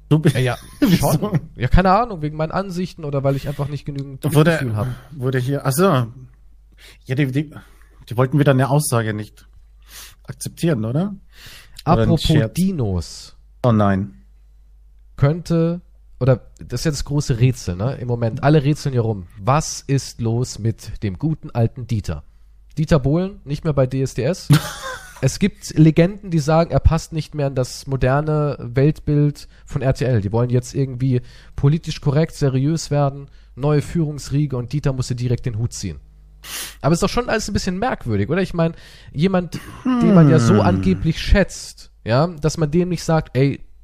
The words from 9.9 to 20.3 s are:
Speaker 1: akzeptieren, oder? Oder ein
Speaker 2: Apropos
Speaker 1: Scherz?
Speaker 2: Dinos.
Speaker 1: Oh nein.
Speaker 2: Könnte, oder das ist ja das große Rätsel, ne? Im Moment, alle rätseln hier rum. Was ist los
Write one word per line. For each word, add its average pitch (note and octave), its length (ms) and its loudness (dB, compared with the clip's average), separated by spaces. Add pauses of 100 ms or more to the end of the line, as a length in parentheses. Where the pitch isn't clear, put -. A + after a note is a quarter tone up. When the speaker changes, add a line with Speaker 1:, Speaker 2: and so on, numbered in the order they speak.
Speaker 1:
akzeptieren, - 580 -4
oder? E3+ 300 -2 (720)
Oder D3+ 80 2
ein A2+ 80 6
Speaker 2:
Apropos D3 220 4
Speaker 1:
Scherz? A2 320 2
Speaker 2:
Dinos. C#3 800 -2 (260)
Speaker 1:
Oh A#2+ 100 4
nein. G2 500 2 (920)
Speaker 2:
Könnte, E3 640 0 (400)
oder B2 280 2 (100)
das A#2+ 220 -10
ist - 40 -8
ja D#3+ 60 2
das C#3+ 140 -6
große C#3+ 340 -2
Rätsel, B2 380 2
ne? A2 200 -4
Im A#2+ 120 -8
Moment, A#2 340 -2
alle D3+ 200 4
rätseln C#3+ 300 -2
hier B2 100 0
rum. G2+ 240 -4 (120)
Was C3 480 -2
ist - 340 -2
los A#2 380 -2